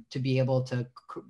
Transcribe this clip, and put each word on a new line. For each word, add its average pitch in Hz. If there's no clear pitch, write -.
to -
be 131
able 131
to 123
c-, -